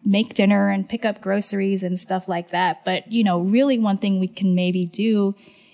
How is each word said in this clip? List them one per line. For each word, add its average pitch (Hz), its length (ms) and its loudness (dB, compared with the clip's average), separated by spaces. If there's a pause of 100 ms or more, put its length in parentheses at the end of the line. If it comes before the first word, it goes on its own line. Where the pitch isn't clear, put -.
make 208 300 0
dinner 202 340 4
and 196 180 -2
pick 226 180 -8
up 208 160 -4
groceries 196 640 -2
and 180 160 -2
stuff 185 280 -6
like 175 240 -6
that. 175 340 -2
But, 185 260 -4
you 226 120 2
know, 180 160 2
really 240 400 2
one 202 180 0
thing 196 220 0
we 185 80 0
can 185 280 0
maybe 180 300 0
do 202 500 0 (380)